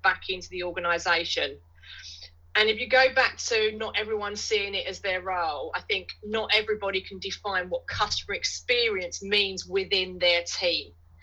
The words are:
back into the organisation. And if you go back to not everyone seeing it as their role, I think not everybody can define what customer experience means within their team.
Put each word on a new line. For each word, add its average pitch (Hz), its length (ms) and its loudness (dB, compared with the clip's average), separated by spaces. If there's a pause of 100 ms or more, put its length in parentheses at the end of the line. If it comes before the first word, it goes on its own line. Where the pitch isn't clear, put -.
back 190 280 2
into 185 200 -6
the 180 120 -6
organisation. 170 920 0 (1000)
And 214 120 6
if 214 120 2
you 247 80 -4
go 254 260 8
back 254 240 4
to 220 380 2
not 214 200 -4
everyone 214 380 -2
seeing 403 400 0
it 175 120 -4
as 190 120 -6
their 185 240 -2
role, 165 520 -2
I - 80 -4
think 190 260 -2 (160)
not 214 280 -2
everybody 214 480 0
can 190 200 -12
define 185 500 -4
what 175 160 -4
customer - 480 -2
experience 208 880 -2
means 196 440 0
within 185 520 0
their 170 240 4
team. 160 480 -2 (320)